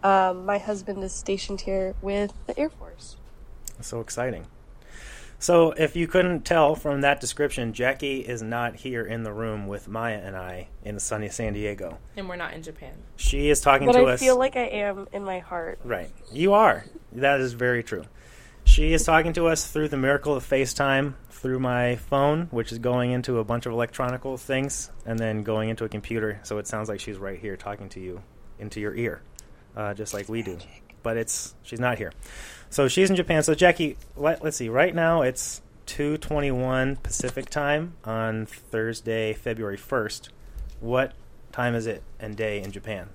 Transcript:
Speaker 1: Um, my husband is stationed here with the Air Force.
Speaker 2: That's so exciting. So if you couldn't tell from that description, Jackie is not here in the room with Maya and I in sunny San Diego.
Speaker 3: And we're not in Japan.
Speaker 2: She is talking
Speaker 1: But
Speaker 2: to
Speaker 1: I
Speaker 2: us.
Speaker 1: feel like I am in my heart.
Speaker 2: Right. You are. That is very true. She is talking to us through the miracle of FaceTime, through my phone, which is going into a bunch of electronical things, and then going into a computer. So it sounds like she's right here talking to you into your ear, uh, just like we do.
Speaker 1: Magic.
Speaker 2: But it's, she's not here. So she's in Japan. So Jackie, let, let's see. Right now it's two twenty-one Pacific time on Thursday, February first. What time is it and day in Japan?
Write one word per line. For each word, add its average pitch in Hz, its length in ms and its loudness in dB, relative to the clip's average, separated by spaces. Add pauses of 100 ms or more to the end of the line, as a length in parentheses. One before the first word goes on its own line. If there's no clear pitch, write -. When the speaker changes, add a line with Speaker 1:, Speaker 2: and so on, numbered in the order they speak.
Speaker 1:
Um, 185 420 4
my 202 140 0
husband 202 440 -6
is 190 80 -6
stationed 196 500 -4
here 190 420 -2
with 202 300 -2 (120)
the - 120 -6
Air 302 120 0
Force. - 480 -18 (580)
Speaker 2:
That's - 120 -14
so 117 120 -6
exciting. 113 460 -6 (960)
So 170 320 6
if 156 240 0
you 170 120 0
couldn't 180 380 2
tell 156 300 6
from 143 260 -2
that 143 180 4
description, 123 540 -2
Jackie 135 460 0
is 120 240 -6
not 117 320 -2
here 120 280 -6
in 113 200 -4
the 107 100 -6
room 107 340 -4
with 98 200 -8
Maya 110 360 -4
and 95 120 -10
I 90 320 -10 (160)
in 104 160 -8
sunny 107 300 -6
San 110 240 -6
Diego. 101 440 -6 (180)
Speaker 3:
And 190 140 -10
we're 180 60 -8
not 175 180 -8
in 160 80 -12
Japan. 151 320 -16 (220)
Speaker 2:
She 143 340 2
is 147 100 6
talking 139 280 6
Speaker 1:
But 240 60 8
Speaker 2:
to 247 120 10
Speaker 1:
I - 80 4
Speaker 2:
us. - 60 0
Speaker 1:
feel 254 180 6
like 262 180 2
I 247 100 -2
am 202 460 -4
in 202 120 -8
my 190 160 -4
heart. 170 440 -8
Speaker 2:
Right. 107 280 -6 (200)
You 170 220 4
are. 196 320 6 (280)
That 139 260 4
is 127 140 -2
very 123 280 0
true. 101 240 -8 (600)
She 156 280 10
is 156 100 4
talking 165 300 6
to 165 140 4
us 160 180 2
through 151 220 0
the 147 100 -2
miracle 139 380 2
of 127 80 -4
FaceTime, 135 680 2 (160)
through 127 300 -4
my 123 360 2
phone, 147 540 2
which 117 220 -4
is 117 80 -8
going 123 320 2
into 123 260 0
a 113 60 0
bunch 117 220 -2
of 123 60 -4
electronical 123 680 -4
things, 135 520 -4 (160)
and 117 140 -4
then 110 240 -2
going 110 260 0
into 113 160 -4
a 107 40 -4
computer. 107 540 -4
So 107 140 -6
it 104 100 -6
sounds 110 220 -6
like 101 100 -6
she's 104 180 -10
right 95 220 -10
here 101 160 -8
talking 101 340 -10
to 95 100 -14
you 92 240 -10 (360)
into 107 220 -8
your 104 140 -4
ear, 113 260 -4 (540)
uh, 104 180 -4
just 104 220 -8
like 101 120 -8
we 110 140 -4
do. 95 120 -6
Speaker 1:
Magic. - 500 -18
Speaker 2:
But 113 120 0
it's, - 460 -4
she's - 180 -12
not 123 180 0
here. 98 140 -6 (580)
So 135 200 4
she's 190 200 6
in 196 60 4
Japan. 165 280 4
So 156 120 4
Jackie, 175 400 6 (220)
let, 151 260 0
let's 156 140 -4
see. 120 100 -4
Right 143 260 4
now 165 280 4
it's - 400 -2 (240)
two 147 320 -2
twenty-one 131 800 0
Pacific - 520 -4
time 151 440 0 (100)
on 110 440 -2
Thursday, 113 840 -4
February 107 460 -6
first. - 520 -4 (520)
What 127 320 0 (400)
time 123 200 0
is 113 140 -2
it 107 160 -6 (160)
and 107 160 -10
day 104 260 -2
in 98 120 -10
Japan? 98 420 -10